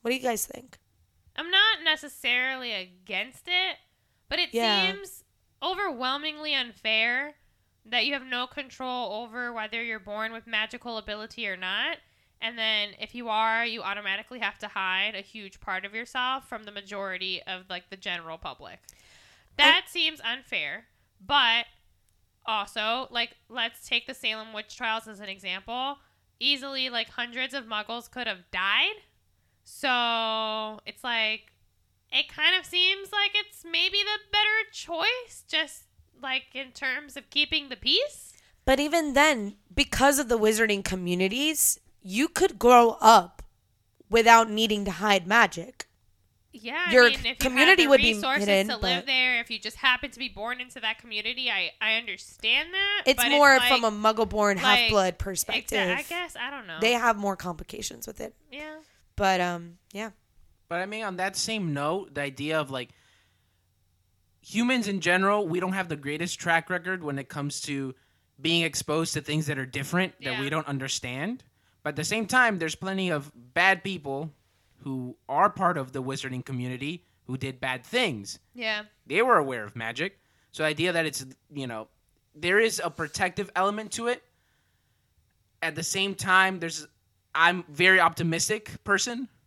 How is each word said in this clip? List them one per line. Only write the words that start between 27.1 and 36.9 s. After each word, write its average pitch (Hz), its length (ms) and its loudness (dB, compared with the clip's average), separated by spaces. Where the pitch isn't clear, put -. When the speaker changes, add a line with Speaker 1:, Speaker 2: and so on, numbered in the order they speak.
Speaker 2:
hundreds 247 420 -6
of 277 100 -8
Muggles 226 480 -8
could 240 160 -8
have 185 240 -10
died. 220 440 0
So 220 1200 -2
it's - 180 -16
like, 220 480 -2
it 277 160 0
kind 320 320 2
of - 60 -8
seems 381 480 0
like 403 200 0
it's 415 300 -6
maybe 349 360 -2
the 415 200 -2
better 427 420 2
choice, 440 720 -6
just, - 360 -4
like, 269 320 -4
in 262 180 -10
terms 269 440 -6